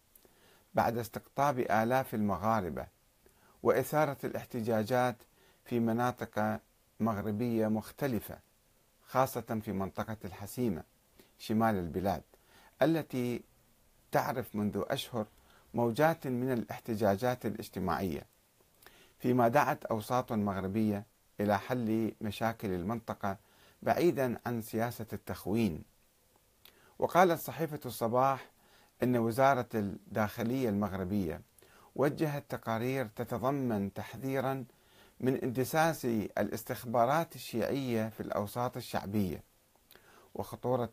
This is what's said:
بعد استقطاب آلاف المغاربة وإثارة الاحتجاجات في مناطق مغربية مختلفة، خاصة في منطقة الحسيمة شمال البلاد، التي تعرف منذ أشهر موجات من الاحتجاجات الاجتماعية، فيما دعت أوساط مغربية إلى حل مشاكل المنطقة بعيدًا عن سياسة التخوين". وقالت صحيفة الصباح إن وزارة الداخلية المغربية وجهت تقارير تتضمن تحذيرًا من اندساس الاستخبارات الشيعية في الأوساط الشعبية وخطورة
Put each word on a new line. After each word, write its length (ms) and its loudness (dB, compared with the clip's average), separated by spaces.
بعد 240 4
استقطاب 640 -2
آلاف 540 2
المغاربة 720 0
وإثارة 600 2
الاحتجاجات 920 0
في 140 0
مناطق 800 0
مغربية 680 0
مختلفة، 720 -2
خاصة 560 0
في 80 -4
منطقة 540 -4
الحسيمة 580 -4
شمال 380 2
البلاد، 480 -2
التي 600 0
تعرف 440 -2
منذ 320 0
أشهر 380 -4
موجات 540 2
من 240 -2
الاحتجاجات 920 0
الاجتماعية، 800 -2
فيما 280 4
دعت 380 2
أوساط 460 -2
مغربية 720 0
إلى 200 2
حل 640 -2
مشاكل 460 -4
المنطقة 680 -4
بعيدًا 600 2
عن 160 -2
سياسة 520 -4
التخوين". 680 -2
وقالت 400 6
صحيفة 460 -4
الصباح 640 2
إن 140 4
وزارة 560 4
الداخلية 960 -2
المغربية 720 0
وجهت 540 0
تقارير 560 -2
تتضمن 880 -2
تحذيرًا 720 -4
من 160 4
اندساس 680 0
الاستخبارات 1300 0
الشيعية 720 -2
في 100 -10
الأوساط 580 -4
الشعبية 680 -2
وخطورة 580 -4